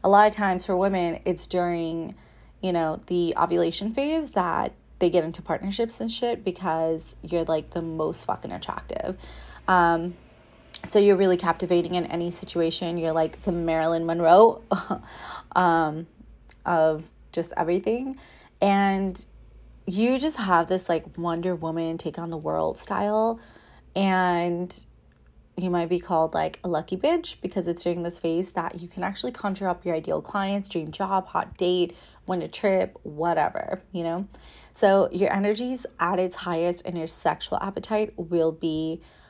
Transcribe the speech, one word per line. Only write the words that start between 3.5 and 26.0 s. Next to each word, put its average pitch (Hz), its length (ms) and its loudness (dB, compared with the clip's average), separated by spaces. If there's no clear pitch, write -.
phase 285 420 -2
that 180 400 0
they 175 100 4
get 165 140 4
into 165 180 -8
partnerships 214 580 -4
and 226 120 -4
shit 233 320 -4
because 165 800 -2
you're, 170 220 -2
like, 160 260 -2
the 165 120 -4
most 160 420 -4
fucking - 280 -2
attractive. - 640 -6
Um, 175 480 4
so 208 120 6
you're 202 160 8
really 185 200 4
captivating 175 600 0
in 175 100 0
any 170 240 -4
situation. 170 680 -2
You're, 165 160 0
like, 160 300 0
the 185 100 0
Marilyn 165 540 0
Monroe, 175 640 8
<laughs> - 840 -6
um, 165 500 2
of 160 480 0
just 170 240 -6
everything. 220 600 -2
And 196 600 2
you 226 320 2
just 302 180 -2
have 180 320 2
this, 185 200 -2
like, 165 300 -2
Wonder 170 360 -2
Woman, 165 440 -4
take 156 200 -8
on 170 120 -8
the 165 80 -8
world 160 400 -2
style. 214 600 0
And 180 920 0
you 180 120 -2
might 170 180 0
be 180 100 2
called, 160 360 0